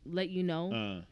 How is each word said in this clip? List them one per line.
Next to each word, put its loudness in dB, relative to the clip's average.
let -2
you 0
know 0